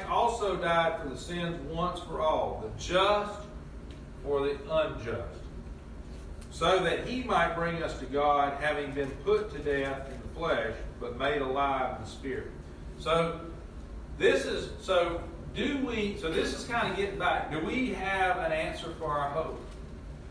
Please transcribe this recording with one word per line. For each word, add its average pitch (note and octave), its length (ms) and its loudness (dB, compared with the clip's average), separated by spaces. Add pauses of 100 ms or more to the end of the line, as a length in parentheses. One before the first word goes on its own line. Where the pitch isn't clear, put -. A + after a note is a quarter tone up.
also G#3+ 460 2
died E3+ 440 4
for C#3 100 -4
the B2+ 60 -6
sins F3 460 -4 (100)
once E3+ 280 0
for - 220 -4
all, C#3+ 420 2
the - 200 -8
just G3+ 580 4 (840)
for C#3 240 2
the C#3 100 0 (100)
unjust, C3 760 0 (1080)
so F3 300 4
that E3 280 2
he B3+ 140 -2
might E3+ 320 4
bring E3 300 0
us D3 160 -4
to C3 80 -6
God, C#3+ 560 4
having C#3+ 300 0
been C3+ 180 -2 (120)
put G#3 280 4
to D3+ 80 -8
death C3+ 520 0
in B2 80 -8
the - 200 -8
flesh, A2+ 340 2 (260)
but B2 200 -6
made C#3 240 2
alive C3 540 2
in A2+ 40 -8
the A2 80 -8
spirit." - 400 -4 (480)
So E3 440 2 (760)
this B3+ 280 6
is, - 260 -2 (120)
so E3+ 380 4 (320)
do C4 320 0
we, G#3+ 320 0
so D#3+ 140 -2
this - 200 2
is A#3+ 140 -6
kind A#3 240 0
of F#3+ 80 -2
getting G3 220 0
back. E3 320 2
Do D#3 120 -2
we A#3 300 0
have F#3+ 440 2
an D#3+ 140 0
answer - 460 -2
for D#3 140 -2
our D3 180 0
hope? - 320 -2 (680)